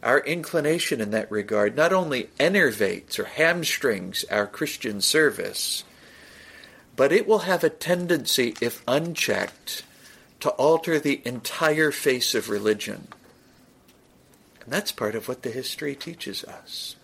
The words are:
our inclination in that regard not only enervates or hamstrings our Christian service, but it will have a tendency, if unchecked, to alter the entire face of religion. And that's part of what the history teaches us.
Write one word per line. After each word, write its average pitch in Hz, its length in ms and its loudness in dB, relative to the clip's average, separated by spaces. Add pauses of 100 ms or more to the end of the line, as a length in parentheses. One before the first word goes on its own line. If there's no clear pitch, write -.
our 123 160 4
inclination 156 800 0
in 104 120 -2
that 107 200 -2
regard 104 460 0
not 165 160 4
only 156 360 0 (100)
enervates 127 800 2
or 101 80 -2
hamstrings 139 1040 0
our 104 180 0
Christian - 520 -6
service, - 880 0 (1080)
but 139 180 4
it 196 120 4
will 214 140 6
have 175 240 0
a 160 60 6
tendency, 170 880 0
if - 280 -4
unchecked, 131 960 -2 (560)
to 143 120 0
alter 160 480 4
the 143 260 0
entire 151 680 0
face 131 440 0
of 110 140 -2
religion. 104 580 -2 (1600)
And - 80 -12
that's 185 200 -4
part 107 240 -4
of 110 120 -6
what 127 140 -6
the 131 80 -6
history 131 460 -8
teaches - 480 -12
us. - 600 -14